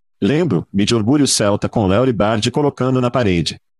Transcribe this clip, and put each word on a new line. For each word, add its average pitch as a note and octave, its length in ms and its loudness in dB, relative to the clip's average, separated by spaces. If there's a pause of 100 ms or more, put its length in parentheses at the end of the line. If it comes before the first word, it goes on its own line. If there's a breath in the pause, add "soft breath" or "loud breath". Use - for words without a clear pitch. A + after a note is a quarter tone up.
(220)
Lembro-me C3+ 640 0
de A2+ 100 0
Orgulho B2+ 320 2
Celta G2+ 400 0
com G#2+ 200 0
Larry A#2+ 260 2
Bird G#2+ 380 0
colocando C3 500 0
na B2 100 0
parede. F#2 460 0 (220)